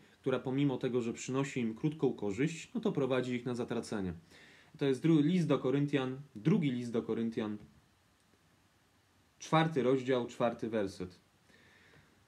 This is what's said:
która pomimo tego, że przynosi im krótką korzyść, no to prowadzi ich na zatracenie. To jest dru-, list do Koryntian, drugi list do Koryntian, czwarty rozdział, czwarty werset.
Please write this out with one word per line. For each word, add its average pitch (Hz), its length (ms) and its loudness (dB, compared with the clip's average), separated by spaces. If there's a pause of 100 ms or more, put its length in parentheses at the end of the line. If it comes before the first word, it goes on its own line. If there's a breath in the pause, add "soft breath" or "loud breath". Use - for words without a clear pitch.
(200 loud breath)
która 127 180 0
pomimo 135 380 0
tego, 123 260 0
że 113 100 -2
przynosi 135 480 -2
im 110 140 -2
krótką 147 380 0
korzyść, 117 600 -4
no 240 60 -4
to 202 120 0
prowadzi 127 420 0
ich 123 120 -4
na 123 80 -2
zatracenie. 110 600 -4 (640 loud breath)
To 147 60 -2
jest 131 180 0
dru-, 160 200 6
list 165 260 2
do 135 100 4
Koryntian, 131 600 0 (160)
drugi 151 340 4
list 120 220 -4
do 113 100 0
Koryntian, 113 560 -2 (1800)
czwarty 160 440 2
rozdział, 123 440 2
czwarty 117 420 -2
werset. 98 520 -4 (1080 soft breath)